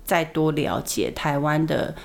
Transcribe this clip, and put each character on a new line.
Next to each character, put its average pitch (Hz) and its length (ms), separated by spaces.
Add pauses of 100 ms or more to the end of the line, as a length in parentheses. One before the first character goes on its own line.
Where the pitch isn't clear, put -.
再 170 200
多 156 260
了 139 300
解 - 340
台 143 240
湾 151 260
的 160 300 (100)